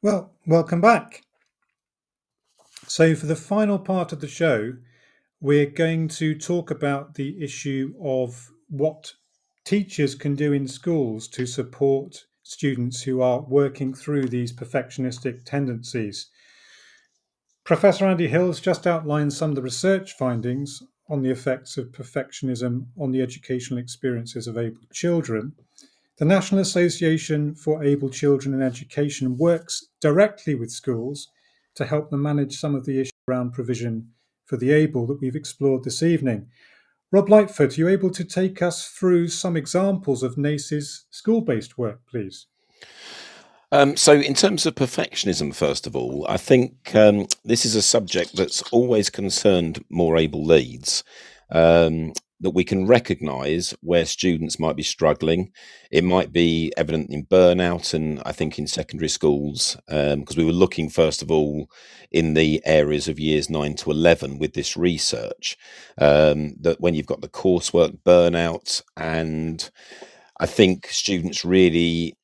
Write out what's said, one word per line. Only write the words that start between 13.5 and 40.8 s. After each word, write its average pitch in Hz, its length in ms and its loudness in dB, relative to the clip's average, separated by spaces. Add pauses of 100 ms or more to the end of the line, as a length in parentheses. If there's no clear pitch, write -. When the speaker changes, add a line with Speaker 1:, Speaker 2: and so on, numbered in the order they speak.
Speaker 1:
through 135 360 -4
these 120 240 -6
perfectionistic 127 920 -8
tendencies. 120 840 -6 (1400)
Professor 190 400 4
Andy 175 240 0
Hill's 170 320 0
just 180 260 -2
outlined 151 460 -2
some 156 160 -4
of 143 60 -2
the 135 60 -6
research 190 520 -2
findings 123 680 -6 (280)
on 143 120 -4
the 131 100 -2
effects 127 440 -6
of 123 160 -10
perfectionism 127 960 -6 (120)
on 139 140 -6
the 131 100 -2
educational 123 580 -8
experiences 120 680 -10
of 113 100 -8
able 117 220 -8 (140)
children. 143 600 -4 (640)
The 151 80 -2
National 190 360 2
Association 160 920 0
for 156 300 -4
Able 143 260 0
Children 139 460 0
in 135 60 -2
Education 131 760 -4
works 165 480 -2 (140)
directly 165 560 2
with 117 160 -8
schools 127 560 -8 (480)
to 135 100 -4
help 151 240 -4
them 143 140 0
manage 147 340 -2
some 147 160 -4
of 131 120 -4
the 135 160 -2
issues 131 100 -4 (160)
around 123 240 -2
provision 117 600 -6 (320)
for 127 120 -6
the 123 140 0
able 151 360 2
that 139 120 -4
we've 131 160 -6
explored 131 480 -2
this 123 180 -6
evening. 139 460 0 (640)
Rob 196 180 4
Lightfoot, 190 480 4
are 156 40 0
you 170 60 2
able 190 220 2
to 175 160 -6
take 190 360 -4
us 175 260 -2
through 175 420 2
some 170 260 -4
examples 170 680 -2
of 123 140 -4
nace's 147 720 -4